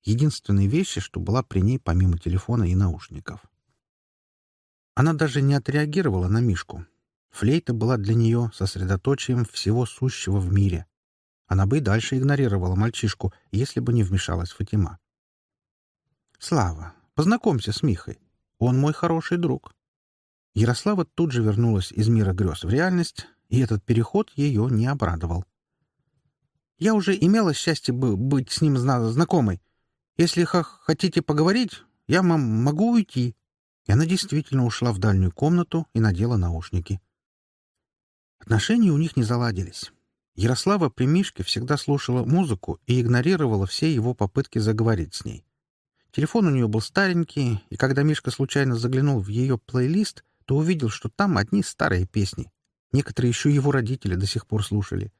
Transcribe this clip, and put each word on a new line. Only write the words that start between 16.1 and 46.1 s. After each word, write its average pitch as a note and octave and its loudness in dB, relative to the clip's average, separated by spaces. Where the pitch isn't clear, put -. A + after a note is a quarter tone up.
«Слава, E2+ -2
познакомься D#3 0
с - -4
Михой. - -2
Он B2+ 2
мой D3 2
хороший E3 -2
друг». C#3+ -4
Ярослава B2 0
тут E3 -2
же A#2+ 0
вернулась G#2+ 0
из A2 0
мира G#2+ 2
грёз F2+ -2
в E2+ -4
реальность, E3+ 0
и A#2+ 2
этот A2 0
переход A#2 0
её C3 0
не A#2 2
обрадовал. E2+ -2
«Я G#3+ 0
уже F#3+ 2
имела F#3+ 4
счастье D3 -2
бы B2 0
быть C3 0
с - -4
ним C#3+ 2
зна-, B2 0
знакомой. B2 2
Если E3+ 2
ха-, E3+ 0
хотите - -2
поговорить, F3+ 0
я E3+ 4
м-, E3+ 4
могу C#3+ 2
уйти». B2+ 0
И G2+ 0
она C#3 4
действительно C#3+ -2
ушла A#2+ -2
в G2 -4
дальнюю F#2+ 2
комнату E3 0
и A2+ 0
надела A2 0
наушники. F2 -4
Отношения G3+ 2
у C#3+ 2
них D#3+ -2
не C3 2
заладились. A2+ -4
Ярослава C3 0
при - -2
Мишке E3+ 0
всегда B2+ -4
слушала B2+ -2
музыку C3 -2
и B2 2
игнорировала B2 2
все D#3 -2
его B2 0
попытки - -2
заговорить A2 0
с - -12
ней. G#2 -12